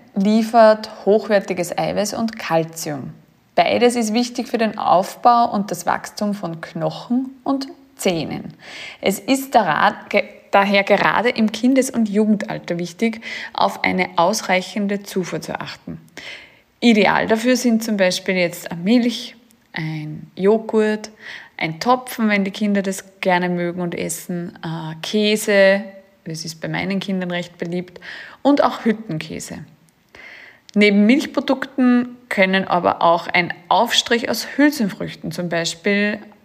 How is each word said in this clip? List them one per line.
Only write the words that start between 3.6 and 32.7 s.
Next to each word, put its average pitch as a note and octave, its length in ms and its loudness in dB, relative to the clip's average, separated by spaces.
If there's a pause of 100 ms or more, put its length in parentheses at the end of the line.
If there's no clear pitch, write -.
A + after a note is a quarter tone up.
ist A3 180 -2
wichtig A#3+ 340 -2
für - 80 -4
den A3 220 0
Aufbau A#3+ 760 4
und G3+ 180 -2
das - 140 -8
Wachstum - 480 -4
von E3+ 300 -8
Knochen A#3+ 680 -4 (140)
und C4+ 240 -2 (280)
Zähnen. D#3 580 -4 (480)
Es G3 160 0
ist C4+ 360 -2
dara-, F#3+ 400 4 (140)
ge-, - 160 0 (260)
daher G3 340 4
gerade G3 440 2
im A3 240 0
Kindes- C4 380 2
und A3+ 180 0
Jugendalter G3+ 680 0
wichtig, A3+ 420 -4 (320)
auf - 320 -2
eine F#3 320 0
ausreichende G3 840 0
Zufuhr E3+ 400 -6
zu - 180 -8
achten. - 400 -14 (800)
Ideal G#3 460 4
dafür A3+ 300 2
sind A#3 280 0
zum G#3+ 140 -2
Beispiel F#3 380 0
jetzt F3 360 -2
eine E3+ 80 -10
Milch, A#3 560 0 (380)
ein D#3 600 -8
Joghurt, G#3+ 760 0 (480)
ein D#3+ 200 -6
Topfen, B3 520 0
wenn G3+ 140 2
die G3 60 -4
Kinder G3+ 300 0
das - 400 -6
gerne F3+ 300 2
mögen F3 320 -4
und E3+ 120 -4
essen, F3 680 -8
äh, D#3+ 380 -8
Käse, G#3 840 4 (400)
das D#3+ 200 -10
ist D#3+ 160 -14
bei E3+ 80 -8
meinen F3+ 320 -2
Kindern F#3 300 -4
recht F3 280 -8
beliebt, F3+ 420 -8 (400)
und C#4+ 240 4
auch B3 200 -2
Hüttenkäse. F3+ 760 -4 (1160)
Neben G#3 300 6
Milchprodukten B3 1120 0 (120)
können F#3+ 380 2
aber F3+ 360 0